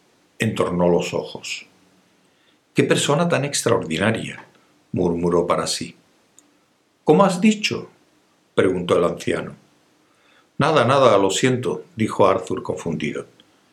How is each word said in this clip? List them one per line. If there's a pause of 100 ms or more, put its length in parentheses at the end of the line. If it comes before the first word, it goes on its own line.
(380)
entornó
los
ojos. (1080)
«Qué
persona
tan
extraordinaria», (460)
murmuró
para
sí. (1080)
«¿Cómo
has
dicho?», (640)
preguntó
el
anciano. (1040)
«Nada,
nada,
lo
siento», (100)
dijo
Arthur
confundido. (460)